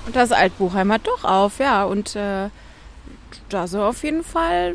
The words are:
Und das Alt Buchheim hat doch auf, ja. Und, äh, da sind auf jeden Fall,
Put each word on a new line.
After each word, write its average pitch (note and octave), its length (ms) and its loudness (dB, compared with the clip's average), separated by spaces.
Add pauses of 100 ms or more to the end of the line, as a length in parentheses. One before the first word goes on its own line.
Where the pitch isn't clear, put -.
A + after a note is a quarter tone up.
Und A#3 100 -4
das B3 160 4
Alt F#3 260 4
Buchheim G3 340 2
hat A3+ 140 0
doch A#4+ 180 -2
auf, G3 340 2
ja. A#3+ 260 2
Und, G3+ 320 -4
äh, G3+ 320 -4 (1000)
da G3+ 180 -2
sind G3 140 -4
auf G#3+ 240 0
jeden D#4 200 -2
Fall, F4 500 0